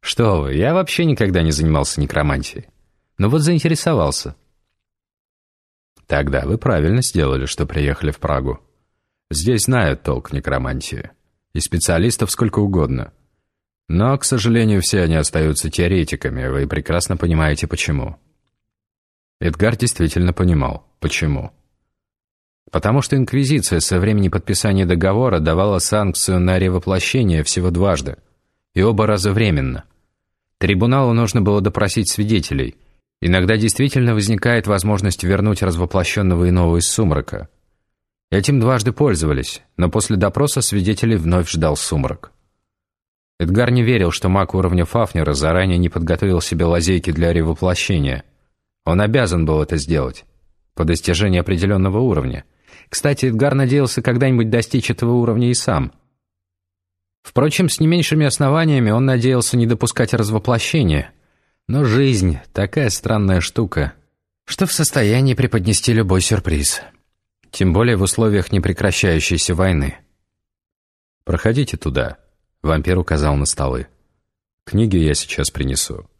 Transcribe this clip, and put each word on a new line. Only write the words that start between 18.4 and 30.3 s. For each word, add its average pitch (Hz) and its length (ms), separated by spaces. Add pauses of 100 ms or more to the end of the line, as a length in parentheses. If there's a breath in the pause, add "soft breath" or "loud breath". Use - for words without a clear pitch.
Эдгар 90 360
действительно 90 580
понимал, 82 540 (120)
почему. - 520 (1200)
Потому 110 300
что 139 160
Инквизиция 127 640
со 92 200
времени 101 300
подписания 95 560
договора 95 540
давала 90 400
санкцию 95 600
на 92 200
ревоплощение 92 840
всего 90 260
дважды, 85 480 (560)
и 90 80
оба 107 260
раза 101 260
временно. 76 500 (720)